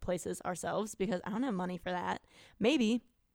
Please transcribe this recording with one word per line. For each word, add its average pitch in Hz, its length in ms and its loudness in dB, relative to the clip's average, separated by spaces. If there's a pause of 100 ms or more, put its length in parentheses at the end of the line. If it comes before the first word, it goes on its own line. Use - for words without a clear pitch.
places 180 440 -2
ourselves 180 520 -2
because 185 280 0
I - 60 -4
don't 220 140 0
have 254 100 0
money 180 240 -2
for 180 140 -4
that. 185 300 -2 (360)
Maybe 233 440 4 (320)